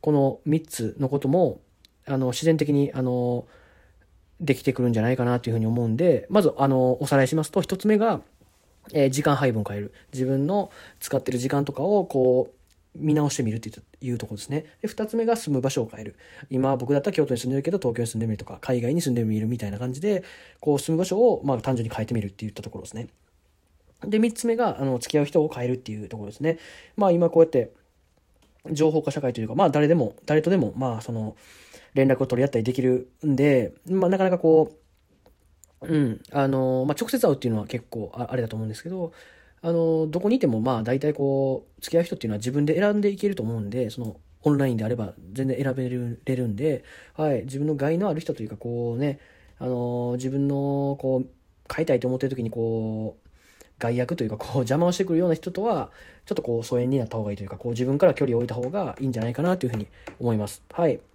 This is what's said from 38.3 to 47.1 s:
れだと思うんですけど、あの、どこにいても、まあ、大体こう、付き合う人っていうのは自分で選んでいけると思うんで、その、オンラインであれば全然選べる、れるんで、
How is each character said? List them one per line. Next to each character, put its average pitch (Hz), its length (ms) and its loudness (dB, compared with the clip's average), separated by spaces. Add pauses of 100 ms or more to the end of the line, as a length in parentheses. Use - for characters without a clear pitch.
れ 123 60 0
だ 113 60 -4
と 113 80 -10
思 110 80 -6
う - 20 -4
ん 110 40 -6
で 107 60 -8
す - 80 -18
け 165 60 -10
ど、 175 240 -6 (480)
あ 170 100 -2
の、 160 360 2
ど 160 120 -2
こ 202 100 0
に 247 60 4
い 262 40 0
て 175 80 4
も、 110 140 2
ま 127 180 2
あ、 107 40 -4
大 127 160 0
体 151 140 0
こ 135 520 0 (120)
う、 - 40 -20
付 - 140 -6
き - 20 8
合 170 40 6
う - 20 0
人 170 120 -4
っ - 40 -18
て 113 80 -6
い - 20 -2
う - 0 -
の 107 40 -2
は 104 40 -4
自 117 140 -4
分 147 140 2
で 156 140 2
選 208 160 2
ん 208 60 2
で 202 80 2
い 202 60 -2
け 208 140 -2
る 190 60 -2
と 110 80 -6
思 113 140 -4
う - 40 -4
ん 101 80 -6
で、 120 200 -4
そ 123 120 -10
の、 110 160 -8 (260)
オ 151 80 4
ン 143 60 4
ラ 139 100 2
イ 123 80 0
ン - 20 -2
で 107 80 -2
あ - 20 -2
れ 123 80 0
ば 107 180 -6 (200)
全 135 140 -4
然 127 100 -2
選 139 160 -2
べ 127 160 -4
る、 120 360 -6
れ 131 100 0
る 123 120 -2
ん 104 80 -4
で、 139 280 -2 (320)